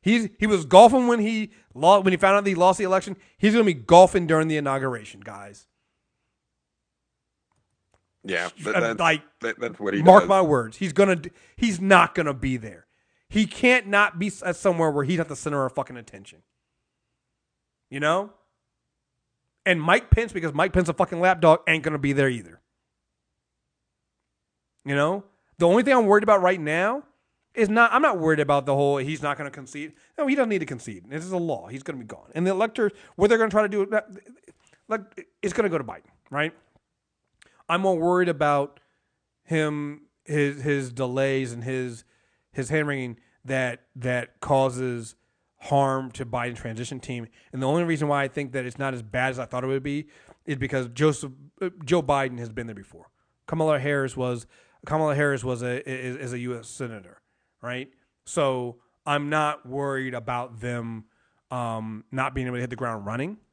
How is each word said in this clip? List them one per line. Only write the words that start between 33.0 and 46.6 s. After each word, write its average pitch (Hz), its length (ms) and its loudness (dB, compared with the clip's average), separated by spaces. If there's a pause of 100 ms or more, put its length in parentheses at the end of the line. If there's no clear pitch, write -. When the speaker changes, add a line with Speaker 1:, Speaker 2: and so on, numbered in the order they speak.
Speaker 1:
what 196 120 4
they're 226 100 6
gonna 226 120 2
try 214 120 2
to 208 60 2
do, 196 180 -2
that, 214 220 -4 (800)
like, 208 380 -8 (160)
it's 190 100 -4
gonna 214 160 0
go 165 100 -2
to 135 60 -6
Biden, 95 220 -16 (240)
right? 151 240 -4 (1120)
I'm 175 140 0
more 190 160 2
worried 175 320 2
about 147 500 -2 (640)
him, 151 640 -4 (180)
his, 143 380 -2
his 139 300 -4
delays 131 600 -4
and 120 100 -12
his, 127 420 -8 (480)
his 123 180 -8
hand-wringing 139 480 -4 (260)
that, 127 380 -4 (140)
that 123 440 -6
causes 127 760 -2 (440)
harm 135 520 -2
to 127 160 -12
Biden's 120 320 -8
transition 117 400 -10